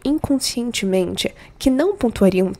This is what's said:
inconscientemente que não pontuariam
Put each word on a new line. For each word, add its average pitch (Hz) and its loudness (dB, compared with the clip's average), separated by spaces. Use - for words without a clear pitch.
inconscientemente 233 -2
que - 2
não 320 2
pontuariam 190 2